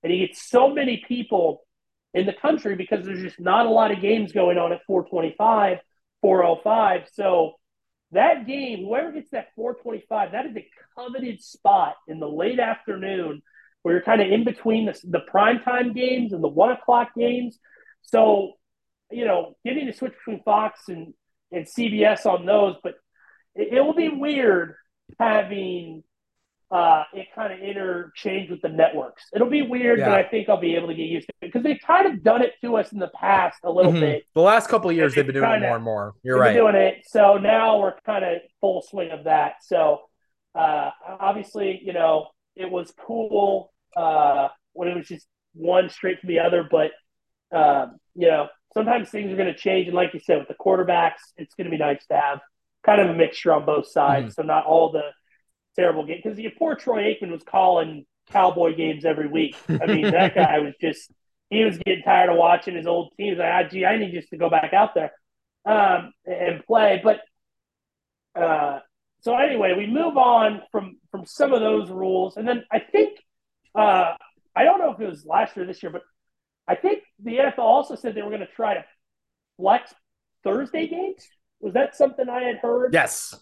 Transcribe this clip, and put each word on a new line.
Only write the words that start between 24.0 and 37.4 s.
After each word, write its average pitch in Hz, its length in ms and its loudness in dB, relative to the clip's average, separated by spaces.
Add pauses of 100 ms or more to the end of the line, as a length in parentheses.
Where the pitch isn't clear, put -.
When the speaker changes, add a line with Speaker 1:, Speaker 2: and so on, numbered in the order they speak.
Speaker 1:
weird 262 680 -2 (440)
having, 190 840 -4 (680)
uh, 165 440 2
it 190 200 -14
kinda 208 220 -8
interchange 190 960 -8
with 180 120 -10
the 165 60 -6
networks. 156 560 0 (100)
It'll 233 160 2
be 294 120 0
weird, 240 400 0
but 214 80 2
Speaker 2:
Yeah. 202 80 4
Speaker 1:
I 190 60 4
think 220 260 -4
I'll 190 100 4
be 170 160 -2
able 170 140 -4
to 160 60 -8
get 160 80 -8
used 160 260 -8
to - 40 -16 (140)
it 170 60 -16
'cause 240 100 -2
they've 294 160 -2
kind 381 280 2
of 233 140 -4
done 226 200 4
it 240 180 -2
to 240 160 -4
us 214 160 -2
in 208 80 -10
the 175 80 -4
past 190 560 0
a 175 80 -4
little 180 220 2
Speaker 2:
Mm-hmm. 165 80 0
Speaker 1:
bit. 147 220 0 (120)
Speaker 2:
The 156 60 4
last 214 260 4
couple 185 220 0
of 170 80 0
years, 147 180 0
Speaker 1:
They've 143 100 2
Speaker 2:
they've 131 80 -6
been 135 80 0
doing - 80 2
it - 40 2
Speaker 1:
kinda, 107 140 -2
Speaker 2:
more 120 100 0
and 113 80 -8
more. 107 380 -6
You're 127 120 0
Speaker 1:
they've 127 60 6
Speaker 2:
right. 123 120 6
Speaker 1:
been 220 200 6
doing - 20 2
it. 190 300 2
So 202 320 6
now 220 420 2